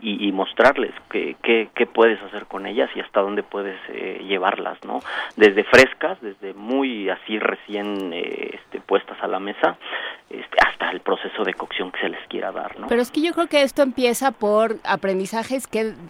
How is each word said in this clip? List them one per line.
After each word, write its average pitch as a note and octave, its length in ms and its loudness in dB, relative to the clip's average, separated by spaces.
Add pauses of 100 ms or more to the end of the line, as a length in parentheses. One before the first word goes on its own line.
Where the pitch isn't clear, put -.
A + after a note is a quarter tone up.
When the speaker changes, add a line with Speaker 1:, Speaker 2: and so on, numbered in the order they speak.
Speaker 1:
y, G2+ 260 -2
y G2 40 0
mostrarles A2+ 600 2 (180)
qué, E2+ 340 -4
qué, A2+ 320 2
qué A#2+ 100 2
puedes A2+ 380 4
hacer G2 220 -12
con G2 200 -10
ellas A#2 300 -2
y - 40 -8
hasta G2+ 220 0
dónde G2+ 220 0
puedes, G2 360 -8 (100)
eh, F#2 380 -8
llevarlas, F#2 560 -2
¿no? A2+ 160 -6 (360)
Desde G#3 280 6
frescas, C#3+ 580 6
desde G2 320 -12
muy A2 560 -2
así G#2+ 300 -4
recién, G2+ 760 -4
eh, - 420 -6
este, - 260 -12
puestas - 400 0
a - 60 -4
la G2 120 -2
mesa, G#2 380 -2 (520)
este, - 280 -10 (100)
hasta F2 240 -4
el F2 100 -8
proceso - 420 -2
de F#2 100 0
cocción F#2 380 -8
que - 100 -8
se F#2+ 80 0
les - 180 -10
quiera F#2+ 240 -6
dar, - 280 -8
¿no? - 80 -10
Speaker 2:
Pero A#3+ 140 2
es A#3+ 100 -2
que D4+ 100 -2
yo E4 120 0
creo E4+ 140 0
que D4 140 4
esto C#4 200 2
empieza B3+ 500 2
por A3 520 2
aprendizajes G3 840 -2
que, A3 260 -2 (160)